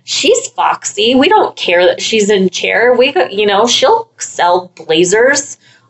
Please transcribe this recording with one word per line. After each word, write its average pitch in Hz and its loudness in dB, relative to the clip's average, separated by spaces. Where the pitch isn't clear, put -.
"She's - -2
foxy. 208 -2
We 285 2
don't 415 0
care 180 0
that - 0
she's 208 -2
in 202 2
a 185 2
chair. 196 0
We 254 2
could, 320 -2
you 202 -2
know, 202 2
she'll 415 0
sell 180 -2
blazers. 185 0